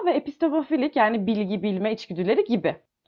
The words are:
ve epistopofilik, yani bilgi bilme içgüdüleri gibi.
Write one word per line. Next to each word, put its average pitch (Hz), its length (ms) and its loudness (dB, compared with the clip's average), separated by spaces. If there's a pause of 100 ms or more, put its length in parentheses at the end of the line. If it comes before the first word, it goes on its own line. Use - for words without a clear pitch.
ve 349 40 2
epistopofilik, 294 840 0
yani 214 300 2
bilgi 208 360 0
bilme 208 300 0
içgüdüleri 208 520 0
gibi. 190 320 -2 (320)